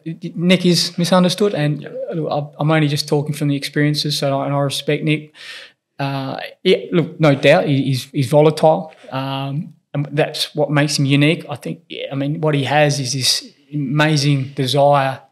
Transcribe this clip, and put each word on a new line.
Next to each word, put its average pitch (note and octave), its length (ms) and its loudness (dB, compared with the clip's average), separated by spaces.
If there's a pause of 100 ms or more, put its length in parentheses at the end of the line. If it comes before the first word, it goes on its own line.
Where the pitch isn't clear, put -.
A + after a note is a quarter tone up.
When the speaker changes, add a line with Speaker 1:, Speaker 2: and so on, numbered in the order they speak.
Speaker 1:
w-, E3 300 -10
Nick F3 300 4
is F3 320 2
misunderstood, F#3 560 2
and D3 300 -2
Speaker 2:
Yeah. - 60 -16 (260)
Speaker 1:
look, D#3 160 -4
I, D3 280 -4
I'm D3+ 120 2
only D#3 160 4
just D3 200 -2
talking D3 280 -2
from D3 140 -2
the C#3+ 60 0
experiences, D3 640 -2
so C#3 220 -2
I, C3+ 60 -4
and C#3+ 100 -2
I C#3 40 0
respect C#3+ 440 -2
Nick. D3+ 300 -2 (640)
Uh, C#3 400 -6 (240)
yeah, F3+ 140 4 (140)
look, E3+ 280 0
no D3 160 6
doubt, D#3 320 4
he, C#3 160 2
he's, C3 220 -2
he's C3+ 240 -4
volatile, D#3 640 4 (180)
um, C3+ 640 -6 (180)
and C#3+ 180 -2
that's - 440 -2
what C#3+ 160 0
makes D3 260 2
him C#3+ 80 2
unique. D3 440 2
I D3 80 -8
think, E3 320 -12
yeah, - 220 -10
I C3+ 40 -10
mean, C#3+ 260 -4
what D3+ 140 0
he C#3 80 0
has C#3+ 360 2
is B2+ 140 -4
this C3 320 -2 (280)
amazing D3 800 0
desire, C#3 680 2 (100)